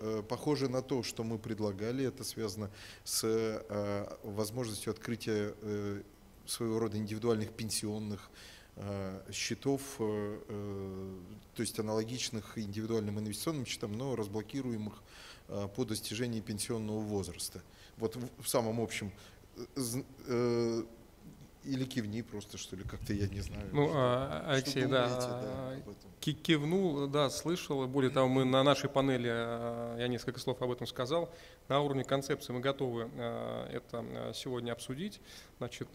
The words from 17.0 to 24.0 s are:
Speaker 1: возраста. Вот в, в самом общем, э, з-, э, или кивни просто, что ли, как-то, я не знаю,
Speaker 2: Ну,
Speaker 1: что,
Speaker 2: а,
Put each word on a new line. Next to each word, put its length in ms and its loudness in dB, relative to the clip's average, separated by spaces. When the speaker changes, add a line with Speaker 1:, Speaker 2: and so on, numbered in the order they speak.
Speaker 1:
возраста. 600 -2
Вот 180 0
в, 260 -8
в 60 -4
самом 320 2
общем, 320 -2
э, 80 -10
з-, 300 -2
э, 560 4
или 200 0
кивни 380 -2
просто, 340 -8
что 180 -8
ли, 100 -8
как-то, 280 -4
я 160 2
не 140 -2
знаю, 280 -6
Speaker 2:
Ну, 180 6
Speaker 1:
что, 100 2
Speaker 2:
а, 460 4